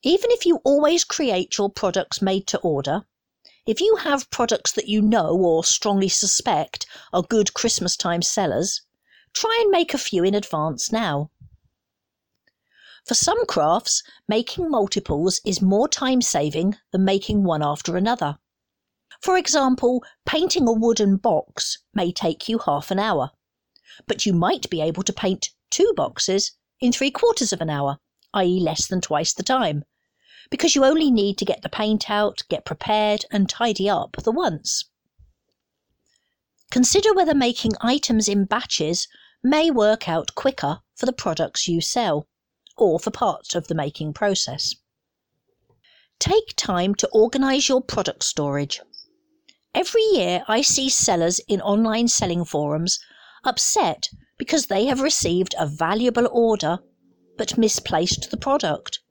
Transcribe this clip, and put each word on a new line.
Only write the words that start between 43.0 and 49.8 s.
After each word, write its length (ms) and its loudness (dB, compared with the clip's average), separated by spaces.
parts 440 -2
of 140 -4
the 60 -2
making 380 -6
process. 600 -2
Take 380 0
time 400 0
to 160 -2
organise 560 2
your 140 2
product 420 -4
storage. 560 -2
Every 280 2